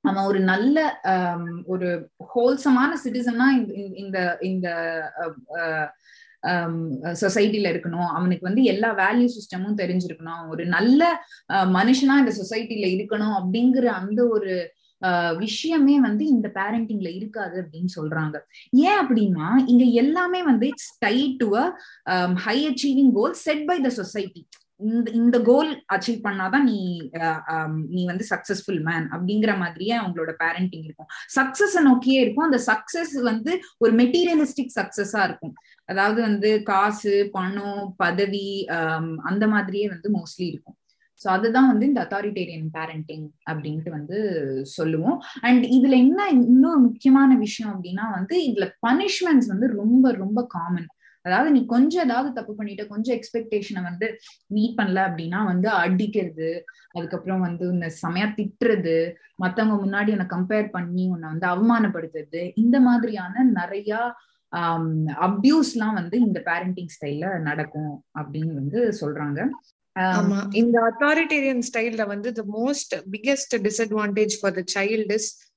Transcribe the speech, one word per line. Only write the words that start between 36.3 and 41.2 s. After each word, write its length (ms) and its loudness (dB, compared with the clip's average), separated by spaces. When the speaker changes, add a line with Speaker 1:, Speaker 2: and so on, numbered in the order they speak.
Speaker 1:
காசு, 680 2
பணம், 640 -6
பதவி, 680 -2
ஆம், 520 -4
அந்த 300 -2
மாதிரியே 400 0
வந்து 240 -6
mostly 360 -4
இருக்கும். 300 -12